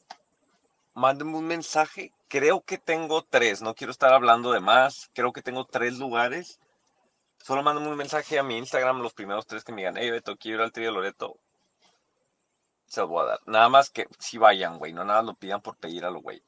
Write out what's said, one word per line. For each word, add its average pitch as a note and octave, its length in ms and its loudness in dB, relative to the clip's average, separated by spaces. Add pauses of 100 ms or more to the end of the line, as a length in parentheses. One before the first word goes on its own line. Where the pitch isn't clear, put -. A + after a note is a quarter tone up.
(960)
Mándenme C#3+ 440 0
un D#3+ 80 -6
mensaje. E3 680 -4 (160)
Creo D3+ 340 2
que F#3 160 -10
tengo D#3+ 440 -4
tres. A2+ 400 0
No A2 120 -6
quiero - 180 -12
estar C3 200 4
hablando A#2+ 400 6
de G#2+ 80 2
más. B2+ 540 2
Creo B2 180 -2
que B2 100 -16
tengo B2+ 220 -8
tres B2 340 -4
lugares. B2+ 600 -4 (840)
Solo C3+ 200 -2
mándenme D3 280 0
un D3+ 60 -6
mensaje C#3+ 420 -4
a C#3 40 2
mi B2 160 -6
Instagram, C3 420 -2
los A#2+ 140 -8
primeros G2+ 320 -8
tres G#2+ 180 -12
que A#2+ 80 -14
me G#2 100 -10
digan, F#2 140 -4
"Hey, A#2 140 -4
Beto, A2 260 -8
quiero A2 220 -8
ir A2+ 60 -2
al A2+ 80 -4
Trío A2+ 180 -6
Loreto". G2 460 -6 (1500)
Se - 140 -8
los F#2+ 100 -2
voy E2+ 120 -2
a C2+ 40 -2
dar. - 200 -2
Nada A2 220 6
más C#3 220 6
que - 180 -8 (100)
sí - 200 -12
vayan, F#2+ 400 4
güey. D#2 140 -10
No F2 120 -8
nada G#2 180 2
lo A2 120 -10
pidan G2 280 -8
por G#2+ 140 -14
pedir E2+ 280 -10
a F2+ 60 -6
lo E2+ 100 -10
güey, - 280 -16